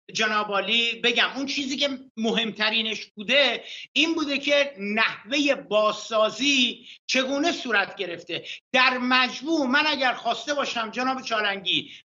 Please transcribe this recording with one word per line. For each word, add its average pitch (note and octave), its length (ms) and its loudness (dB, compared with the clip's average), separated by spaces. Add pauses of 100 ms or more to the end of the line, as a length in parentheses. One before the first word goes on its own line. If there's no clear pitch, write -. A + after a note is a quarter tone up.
(120)
جناب G#3+ 400 0
عالی A3+ 520 0
بگم، A#3 320 2
اون C4+ 100 -4
چیزی C#4 300 -4
که C#4+ 120 0 (280)
مهمترینش A3 880 -2
بوده A#3+ 580 0 (280)
این D#4+ 220 2
بوده C#4+ 240 -2
که F#3+ 400 2
نحوه A3 760 0
بازسازی G#3+ 1300 0 (200)
چگونه C#4 460 0
صورت G#3 440 0
گرفته. E3+ 480 -8 (280)
در B3+ 260 4
مجموع B3+ 680 2
من C#4+ 200 4
اگر C4 280 2
خواسته A#3 400 -4
باشم A#3+ 360 -2
جناب B3+ 320 -2
چالنگی G3 680 -2 (140)